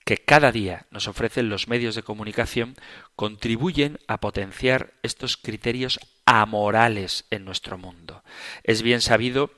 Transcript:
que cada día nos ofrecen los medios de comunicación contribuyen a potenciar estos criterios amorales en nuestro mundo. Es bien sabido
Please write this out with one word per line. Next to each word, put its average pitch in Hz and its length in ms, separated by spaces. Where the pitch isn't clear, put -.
que 107 140
cada 147 340
día 98 400
nos - 160
ofrecen 113 440
los 101 180
medios 120 260
de 110 80
comunicación 110 720
contribuyen 120 920
a 107 100
potenciar 107 840
estos - 340
criterios 120 640
amorales 107 1080
en 101 140
nuestro 95 320
mundo. 87 480
Es 110 180
bien 117 200
sabido 123 560